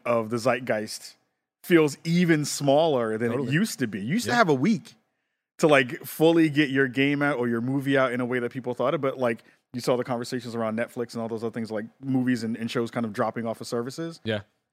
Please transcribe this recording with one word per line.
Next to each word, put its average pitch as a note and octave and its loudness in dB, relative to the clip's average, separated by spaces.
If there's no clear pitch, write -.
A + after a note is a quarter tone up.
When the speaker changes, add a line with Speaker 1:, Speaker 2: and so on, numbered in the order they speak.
Speaker 1:
of A#2 0
the A#2+ -2
zeitgeist A#2 -2
feels D#3 4
even E3 4
smaller C3+ 2
than A#2 0
Speaker 2:
Totally. B2+ -2
Speaker 1:
it C3 -4
used G#3+ -2
to B2+ -2
be. G2 -6
You B2 -4
used A#3 -2
Speaker 2:
Yeah. A#3+ -2
Speaker 1:
to A#3+ 0
have A3 4
a D3 4
week D3+ 0
to, E3+ 4
like, C3+ 4
fully D#3+ 4
get C#3+ 2
your C3+ 2
game C#3 0
out C#3+ 0
or B2 0
your A#2 0
movie C3+ 0
out C3 2
in B2 -2
a B2+ -2
way B2+ -2
that A#2+ -4
people B2 -6
thought C3 0
of, D#3 -4
but, C3 -2
like, A#2 -2
you B2 -8
saw B2+ 2
the A#2+ -2
conversations A#2+ -6
around A2 -2
Netflix A#2+ -6
and A#2 -6
all A2+ -4
those A2+ -6
other A2+ -4
things, A2+ -8
like, A2 -6
movies B2+ 0
and, A2+ -4
and A2+ -6
shows A#2 -4
kind A#2 -4
of G#2 -8
dropping A2+ -2
off A2 -6
of A#2+ -14
services. C3+ -8
Speaker 2:
Yeah. G#2+ -2